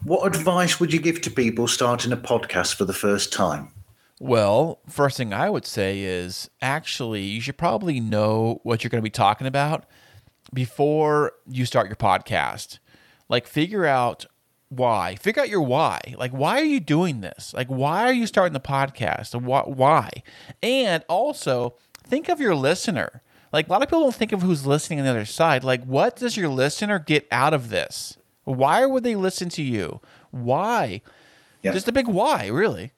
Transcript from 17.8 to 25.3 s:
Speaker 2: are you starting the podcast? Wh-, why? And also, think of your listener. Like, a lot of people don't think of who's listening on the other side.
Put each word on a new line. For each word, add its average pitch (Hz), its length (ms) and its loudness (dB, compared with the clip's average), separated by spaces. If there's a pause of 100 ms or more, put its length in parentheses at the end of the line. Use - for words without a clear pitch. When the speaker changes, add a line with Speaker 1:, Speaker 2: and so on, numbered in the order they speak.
Speaker 2:
are 254 100 4
you 233 140 0
starting 180 260 2
the 139 60 -4
podcast? 135 720 -4
Wh-, 127 440 -2
why? 135 340 4 (500)
And 226 460 0
also, 156 680 0 (280)
think 277 260 -2
of 339 120 2
your 208 140 4
listener. 143 680 0 (320)
Like, 156 140 0
a - 40 -2
lot 190 100 4
of 285 60 0
people 330 140 4
don't 262 140 2
think 220 180 -2
of 190 80 0
who's 170 240 2
listening 147 340 0
on 139 60 -2
the 135 60 2
other 110 140 -2
side. 143 380 2